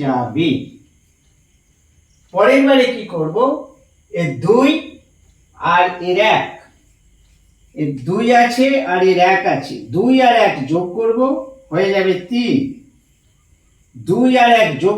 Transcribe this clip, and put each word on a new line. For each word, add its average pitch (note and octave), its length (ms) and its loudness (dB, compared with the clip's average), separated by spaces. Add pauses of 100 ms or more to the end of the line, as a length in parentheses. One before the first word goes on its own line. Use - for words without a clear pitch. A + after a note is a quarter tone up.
যাবে। C3 480 -2 (1800)
পরের B3+ 340 4
বারে C4 260 4
কি G#3+ 100 -12 (100)
করব? D#3+ 220 -4 (760)
এর E3+ 160 -4 (180)
দুই B3+ 240 4 (1040)
আর F3+ 100 4 (240)
এর F3+ 100 0 (200)
এক, - 100 -6 (1300)
এর D3 100 -2 (180)
দুই A3 180 -2 (160)
আছে B3 240 2 (260)
আর F#3 80 0 (100)
এর F3+ 100 2 (140)
এক F#3 80 -2 (120)
আছে, C3+ 200 -8 (220)
দুই A#3+ 180 2 (140)
আর A#3 80 4 (100)
এক - 80 0 (180)
যোগ F3+ 140 -2 (120)
করব, A3+ 220 0 (500)
হয়ে G3 240 0
যাবে F#3+ 200 0 (160)
তিন। A#3+ 260 -2 (1400)
দুই G#3 340 0 (140)
আর A#3+ 80 4 (100)
এক D#3+ 80 0 (140)
যোগ G#3 140 2